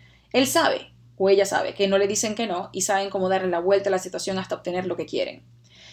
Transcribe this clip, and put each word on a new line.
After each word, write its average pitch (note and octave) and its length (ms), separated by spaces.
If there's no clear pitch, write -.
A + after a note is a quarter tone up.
él B3+ 140
sabe, - 460
o G3 120
ella G3 180
sabe, - 280
que G3 140
no G3 100
le G3 80
dicen G#3+ 300
que A#3 100
no F#3 260
y F#3 100
saben G3 280
cómo F#3+ 180
darle F#3 200
la F3 100
vuelta G3 300
a - 20
la F#3 80
situación F#3 400
hasta - 160
obtener F3+ 320
lo F3 100
que D#3 100
quieren. - 360